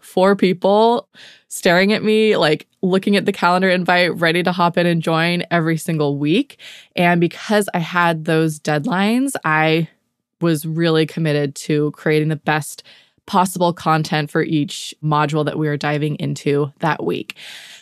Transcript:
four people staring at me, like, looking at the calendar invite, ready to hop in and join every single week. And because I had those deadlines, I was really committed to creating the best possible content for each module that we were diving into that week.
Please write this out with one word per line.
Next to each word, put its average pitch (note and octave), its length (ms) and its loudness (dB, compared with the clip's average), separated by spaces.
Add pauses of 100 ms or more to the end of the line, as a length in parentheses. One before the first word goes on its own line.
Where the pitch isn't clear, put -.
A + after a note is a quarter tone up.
four F#3+ 340 2
people G3+ 720 2 (380)
staring F#3+ 460 2
at G#3+ 100 -2
me, G#3+ 340 2
like, D#3 300 0 (160)
looking F#3+ 320 0
at F#3+ 100 0
the G3+ 80 0
calendar F#3 380 2
invite, F3+ 460 0
ready E3+ 260 0
to F3+ 80 0
hop F3 260 0
in F3 100 2
and E3+ 140 2
join E3+ 520 -2
every E3 240 0
single D3 420 -2
week. D#3+ 400 -2 (380)
And F3 240 2
because G3+ 520 0
I F3+ 60 -2
had E3+ 460 0
those D#3+ 340 0
deadlines, G3 760 -2 (100)
I D#3+ 420 2 (540)
was E3 260 0
really D#3+ 400 2
committed D3 480 -2
to D3 380 -2
creating D#3 360 0
the D#3 60 -2
best D3+ 480 -4 (440)
possible F3+ 480 0
content D#3 560 0
for E3 120 0
each - 520 -4 (100)
module D3+ 400 0
that C#3+ 140 -4
we D3+ 100 -2
were D3 80 -2
diving D3 400 -2
into C#3+ 640 -2
that - 260 -4
week. - 320 -6 (460)